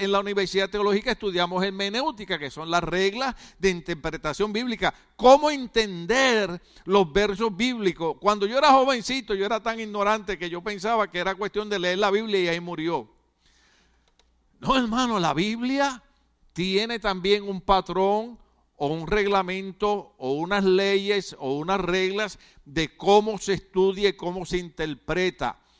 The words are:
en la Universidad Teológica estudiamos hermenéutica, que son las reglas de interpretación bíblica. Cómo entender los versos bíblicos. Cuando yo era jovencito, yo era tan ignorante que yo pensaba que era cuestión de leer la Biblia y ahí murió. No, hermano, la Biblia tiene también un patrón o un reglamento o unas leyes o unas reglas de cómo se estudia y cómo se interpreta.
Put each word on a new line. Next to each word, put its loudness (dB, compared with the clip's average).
en -2
la 2
Universidad -2
Teológica 0
estudiamos -2
hermenéutica, -4
que -8
son -10
las 2
reglas -2
de 0
interpretación -4
bíblica. -2
Cómo 8
entender 0
los 4
versos 0
bíblicos. -2
Cuando 2
yo 0
era 8
jovencito, 2
yo -2
era -2
tan -4
ignorante -2
que -6
yo -8
pensaba -2
que -6
era -2
cuestión -4
de -2
leer 0
la 2
Biblia 0
y 0
ahí 0
murió. -4
No, 0
hermano, 0
la 0
Biblia -2
tiene -2
también -2
un -6
patrón 0
o -2
un -4
reglamento 0
o -2
unas 0
leyes 2
o -2
unas -2
reglas -2
de -4
cómo 4
se -4
estudia 0
y -4
cómo -6
se -2
interpreta. -4